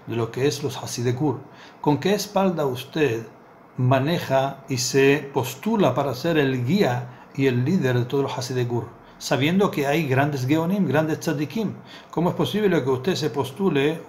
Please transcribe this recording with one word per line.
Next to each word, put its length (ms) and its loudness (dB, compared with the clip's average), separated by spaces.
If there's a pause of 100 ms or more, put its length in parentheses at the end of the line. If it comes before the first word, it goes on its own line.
de 80 -6
lo 160 -2
que 160 0
es 160 -2
los 140 -4
Hasidei 360 -4
Gur? 280 -2 (400)
¿Con 180 2
qué 160 2
espalda 500 0
usted 640 -2 (500)
maneja 920 0
y 100 -4
se 560 4
postula 600 0
para 220 -2
ser 220 0
el 280 0
guía 720 -2
y 120 2
el 180 2
líder 340 2
de 60 0
todos 180 0
los 140 -4
Hasidei 280 -2
Gur, 220 -4 (320)
sabiendo 500 2
que 160 -2
hay 220 0
grandes 400 0
Geonim, 400 2
grandes 320 0
Tzadikim? 560 -4 (340)
¿Cómo 200 0
es 60 -4
posible 480 0
que 60 -2
usted 260 0
se 140 -2
postule 800 0